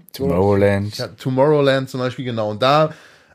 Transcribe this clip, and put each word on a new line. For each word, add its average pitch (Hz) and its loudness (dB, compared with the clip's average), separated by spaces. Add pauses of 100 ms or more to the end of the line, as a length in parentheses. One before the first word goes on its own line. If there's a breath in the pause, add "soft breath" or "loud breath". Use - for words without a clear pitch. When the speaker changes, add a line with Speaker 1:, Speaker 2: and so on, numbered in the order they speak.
(160)
Speaker 1:
So. - -6
Speaker 2:
Tomorrowland. 101 2
Speaker 1:
Ja, 120 -8
Tomorrowland 135 0
zum 131 -8
Beispiel, 127 -6
genau. 113 -4
Und 107 -4
da 151 2 (420 loud breath)